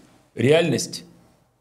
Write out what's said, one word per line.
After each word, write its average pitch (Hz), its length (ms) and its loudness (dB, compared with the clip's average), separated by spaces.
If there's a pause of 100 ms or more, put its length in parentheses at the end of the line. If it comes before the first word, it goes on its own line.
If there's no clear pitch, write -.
(340)
реальность 143 680 0 (560)